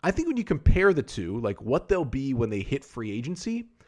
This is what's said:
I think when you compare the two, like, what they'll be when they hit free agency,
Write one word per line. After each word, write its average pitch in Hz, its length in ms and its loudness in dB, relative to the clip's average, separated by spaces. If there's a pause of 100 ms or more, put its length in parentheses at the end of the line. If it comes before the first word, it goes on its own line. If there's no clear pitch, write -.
I 180 80 2
think 320 160 -2
when 302 80 0
you 233 80 -2
compare - 500 6
the 147 100 0
two, 95 360 -6
like, 104 220 -4
what 120 260 -2
they'll 185 160 2
be 135 300 -4
when 117 160 0
they 104 100 -4
hit 135 240 -4
free 110 280 -10
agency, 175 580 -6 (180)